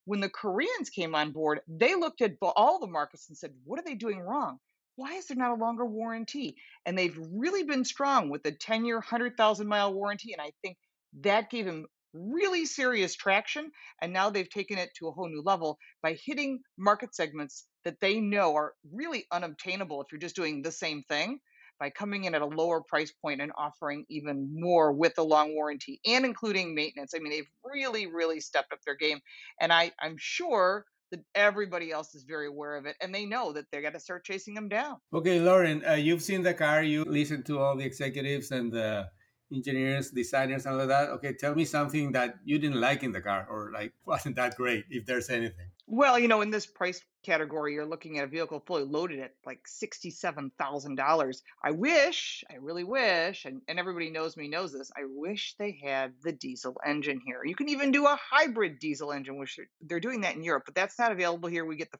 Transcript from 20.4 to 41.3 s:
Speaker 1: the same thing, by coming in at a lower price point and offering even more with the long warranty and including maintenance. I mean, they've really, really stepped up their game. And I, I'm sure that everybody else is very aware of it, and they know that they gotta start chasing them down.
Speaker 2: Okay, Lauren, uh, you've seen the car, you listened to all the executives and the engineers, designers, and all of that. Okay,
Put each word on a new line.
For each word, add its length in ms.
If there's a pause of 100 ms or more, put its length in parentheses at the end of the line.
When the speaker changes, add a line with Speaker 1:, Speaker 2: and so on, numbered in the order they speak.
Speaker 1:
the 100
same 380
thing, 320 (380)
by 120
coming 340
in 100
at 80
a 40
lower 340
price 320 (100)
point 180
and 160
offering 520
even 440
more 400
with 220
the 100
long 300
warranty 520
and 180
including 500
maintenance. 400
I 60
mean, 100
they've 200 (140)
really, 420
really 340
stepped 320
up 120
their 120
game. 240 (400)
And 120
I, 280
I'm 180
sure 640 (260)
that 100 (140)
everybody 560
else 240
is 100
very 220
aware 300
of 80
it, 160
and 140
they 100
know 280
that 200
they 80
gotta 180
start 260
chasing 300
them 140
down. 300 (160)
Speaker 2:
Okay, 260
Lauren, 480
uh, 60
you've 280
seen 200
the 100
car, 300
you 220
listened 420
to 140
all 160
the 80
executives 640
and 200
the 380 (420)
engineers, 600
designers, 560
and 80
all 80
of 60
that. 200
Okay, 240